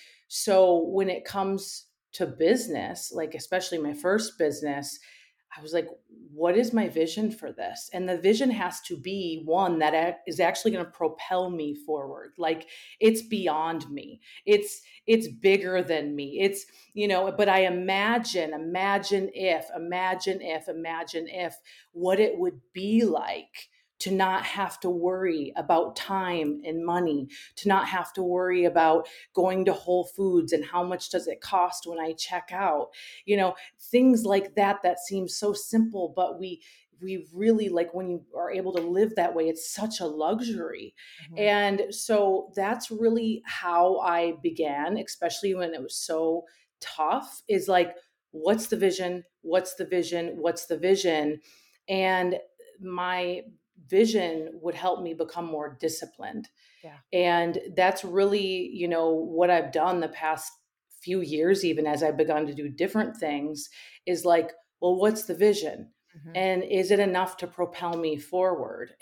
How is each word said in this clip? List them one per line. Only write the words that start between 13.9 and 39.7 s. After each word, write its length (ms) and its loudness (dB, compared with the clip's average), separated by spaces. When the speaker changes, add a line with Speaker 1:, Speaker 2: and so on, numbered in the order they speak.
Speaker 1:
It's, 380 2
it's 220 4
bigger 540 2
than 320 -2
me. 260 -6
It's, 260 0
you 160 -2
know, 240 2
but 160 4
I 120 6
imagine, 920 0
imagine 800 -2
if, 420 0
imagine 680 -4
if, 260 -6
imagine 580 -6
if, 300 -6
what 280 2
it 160 4
would 240 -2
be 300 2
like 680 -4
to 120 -6
not 340 2
have 340 -4
to 120 -2
worry 680 -2
about 400 2
time 720 -2
and 180 -4
money, 420 0
to 120 -6
not 220 4
have 240 -6
to 100 -6
worry 440 2
about 420 4
going 320 2
to 80 4
Whole 320 0
Foods 480 2
and 100 2
how 220 -2
much 240 -6
does 180 -2
it 140 -8
cost 460 0
when 120 -6
I 140 -4
check 400 -8
out, 380 0
you 140 4
know, 160 2
things 420 6
like 320 2
that, 280 2
that 180 2
seem 280 -6
so 260 -2
simple, 600 0
but 240 -2
we, 220 -10
we 320 -8
really, 380 4
like, 240 0
when 160 -6
you 120 -6
are 140 -4
able 240 -4
to 80 0
live 320 2
that 200 0
way, 140 2
it's 240 -6